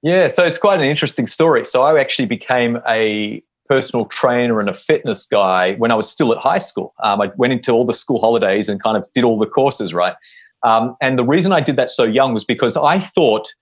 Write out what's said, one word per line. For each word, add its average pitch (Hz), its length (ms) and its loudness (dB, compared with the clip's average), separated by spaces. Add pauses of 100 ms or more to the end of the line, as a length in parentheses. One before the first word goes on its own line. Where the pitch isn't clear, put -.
Yeah, 170 260 2
so 180 160 2
it's 170 140 0
quite 196 220 2
an 139 80 0
interesting 143 400 -2
story. 160 380 2
So 127 180 0
I 151 160 4
actually 135 260 -2
became 120 640 -2
a 107 560 -2 (260)
personal 127 360 0
trainer 123 540 0
and 101 100 -2
a 90 40 -6
fitness - 520 -4
guy 92 500 2
when 117 160 0
I 117 40 2
was 107 140 -2
still 127 220 0
at - 80 0
high 165 200 0
school. - 340 -8 (100)
Um, 101 180 0
I 95 160 -2
went 123 160 2
into 123 180 -4
all 117 140 2
the 117 80 -2
school 120 260 -4
holidays 107 500 0
and 101 120 -6
kind 110 160 0
of 95 60 -2 (100)
did 123 100 0
all 113 160 2
the 107 80 0
courses, 120 460 -2
right? 90 220 -2 (480)
Um, 117 380 2
and 131 160 0
the 123 80 0
reason 165 260 2
I 170 100 2
did 135 140 -2
that 127 140 0
so - 140 0
young 120 300 2
was 107 100 -4
because 120 340 -2
I 151 220 2
thought 127 520 -2 (100)